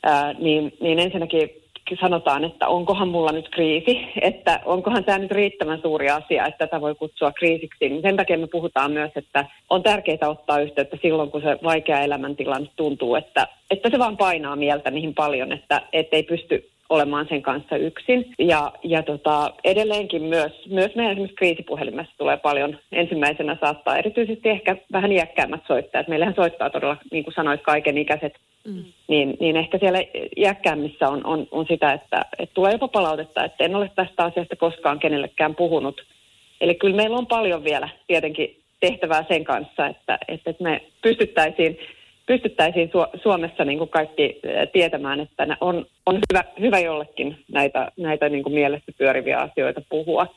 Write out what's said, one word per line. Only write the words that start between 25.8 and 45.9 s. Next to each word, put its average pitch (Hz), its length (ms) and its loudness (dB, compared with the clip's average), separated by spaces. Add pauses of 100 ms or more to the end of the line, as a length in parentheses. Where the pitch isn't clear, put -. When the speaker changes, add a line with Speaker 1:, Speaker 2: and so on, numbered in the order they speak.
Speaker 1:
Meillähän 170 280 0
soittaa 170 340 0
todella, 143 280 -2 (140)
niin 160 120 -4
kuin 160 100 -12
sanoit, 147 280 0
kaikenikäiset. 151 720 0 (340)
Speaker 2:
Mm. 185 160 -10 (240)
Speaker 1:
Niin, 139 320 2
niin 160 180 2
ehkä 165 200 -2
siellä 185 220 2 (380)
iäkkäämmissä 151 720 0
on, 143 160 -4
on, 160 260 -2
on 156 180 -4
sitä, 156 240 2
että, - 320 -4 (140)
että 170 140 -8
tulee 190 180 2
jopa 240 160 -2
palautetta, 156 580 -2
että - 180 -2
en 175 120 0
ole 202 200 -2
tästä 185 280 0
asiasta 170 320 -4
koskaan 160 440 0
kenellekään 151 560 0
puhunut. 165 460 0 (600)
Eli 170 140 4
kyllä 190 200 2
meillä 220 220 2
on 240 100 -4
paljon 196 360 0
vielä 151 260 -2 (180)
tietenkin 156 500 -2 (220)
tehtävää 160 480 0
sen 160 160 0
kanssa, 143 440 -2
että, - 300 -4 (100)
että, - 220 -8
että 165 140 -8
me 160 180 -2 (200)
pystyttäisiin, 165 760 2 (480)
pystyttäisiin 175 640 2
Su-, 175 340 0
Suomessa 170 420 0
niin 143 120 -2
kuin 156 120 -4
kaikki, 156 540 0
eh, - 300 -2
tietämään, 143 460 0
että 151 260 -4
nä-, 151 160 -4
on, 180 240 -2 (200)